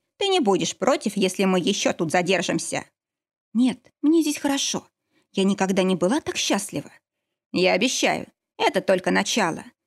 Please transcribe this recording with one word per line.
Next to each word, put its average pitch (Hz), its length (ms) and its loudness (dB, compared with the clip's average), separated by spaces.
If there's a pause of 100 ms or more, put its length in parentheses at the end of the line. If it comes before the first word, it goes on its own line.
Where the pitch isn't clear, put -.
(180)
ты 392 100 -2
не 381 100 2
будешь 196 380 0
против, 233 400 -2
если 190 280 0
мы 185 140 2
ещё - 340 0
тут 165 200 -4
задержимся». 175 720 -2 (680)
«Нет, 240 380 -2 (100)
мне 320 180 4
здесь 294 180 -2
хорошо. - 480 -2 (460)
Я 190 120 0
никогда 190 380 2
не - 140 2
была 208 240 0
так - 160 -6
счастлива». - 560 -4 (600)
«Я 180 200 2
обещаю, 185 540 0 (300)
это - 260 0
только 185 280 0
начало. 185 540 -2 (220)